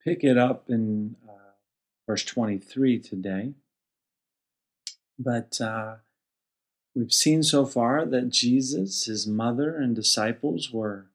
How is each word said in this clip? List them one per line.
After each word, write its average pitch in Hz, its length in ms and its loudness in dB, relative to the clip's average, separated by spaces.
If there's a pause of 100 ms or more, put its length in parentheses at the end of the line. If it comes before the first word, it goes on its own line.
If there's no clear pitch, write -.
pick 170 180 -2
it 131 140 6
up 127 320 2
in, 110 480 -2 (100)
uh, 101 260 -20 (540)
verse 104 160 -2
twenty-three 117 760 0
today. 98 560 -6 (1600)
But, 120 400 -4
uh, 110 360 -6 (1000)
we've 120 200 0
seen 156 280 4
so 143 220 4
far 127 400 0
that 123 240 0
Jesus, 131 760 0
his 107 200 -6
mother, 120 480 0
and 127 220 0
disciples 117 720 -2
were 104 440 -6